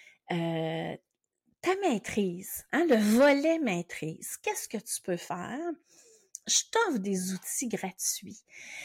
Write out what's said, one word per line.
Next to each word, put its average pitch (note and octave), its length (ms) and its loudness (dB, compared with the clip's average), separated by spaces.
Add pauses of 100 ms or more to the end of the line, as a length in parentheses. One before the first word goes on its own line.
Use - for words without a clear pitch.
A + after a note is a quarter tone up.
(300)
euh, E3 640 -2 (640)
ta F#4 220 2
maîtrise, G3 920 -2
hein, E4+ 160 4
le B3+ 80 6
volet C#4 640 6
maîtrise, F3 800 -4
qu'est-ce - 280 -4
que - 120 -6
tu - 240 -8
peux F3 160 -2
faire ? F3+ 400 -8 (880)
Je - 140 4 (100)
t'offre G#4 260 2
des F#3+ 340 -2
outils - 360 -6
gratuits. - 760 -6 (400)